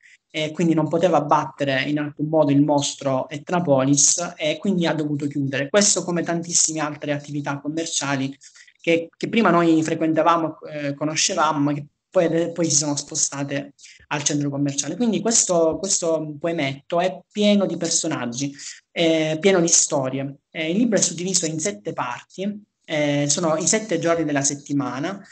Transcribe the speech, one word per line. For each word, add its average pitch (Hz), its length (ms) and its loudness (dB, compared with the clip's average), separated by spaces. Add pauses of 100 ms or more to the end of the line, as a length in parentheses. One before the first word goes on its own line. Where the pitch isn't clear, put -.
(300)
e 156 220 -4
quindi 165 220 2
non 156 140 2
poteva 170 340 4
battere 147 600 0
in 147 160 -2
alcun 147 300 -4
modo 156 240 4
il 143 100 6
mostro 139 680 0
Etrapolis 147 1080 2
e 156 220 -2
quindi 180 280 0
ha 156 80 0
dovuto 147 320 -4
chiudere. 139 420 -4
Questo 202 360 4
come 175 180 -2
tantissime 170 560 -2
altre 147 340 -4
attività 143 480 -6
commerciali 143 760 -4 (440)
che, 165 360 0
che - 120 -6
prima 214 220 4
noi 165 320 4
frequentavamo, 160 800 2
eh, 147 320 -6
conoscevamo, 156 640 0
ma 143 140 2
che 143 140 -6 (280)
poi, 165 380 2
poi 175 140 -2
si 151 100 0
sono 151 180 0
spostate 143 800 -4 (340)
al 147 140 -4
centro 143 260 -2
commerciale. 143 460 -2
Quindi 226 260 0
questo, 165 580 2
questo 160 600 -2
poemetto 165 640 -4
è 185 200 -2 (100)
pieno 208 360 4
di 165 100 -4
personaggi, 139 800 -4 (360)
è 160 500 2
pieno 196 200 4
di 170 80 2
storie. 135 680 0 (140)
Eh, 160 200 -4
il 180 60 -2
libro 220 200 2
è 170 60 4
suddiviso 180 440 -4
in 156 120 -4
sette 202 340 -6
parti, 165 720 -8 (220)
eh, 143 440 0
sono 160 280 0
i 175 100 -4
sette 214 320 0
giorni 165 260 0
della 143 180 -2
settimana, 143 800 -4 (120)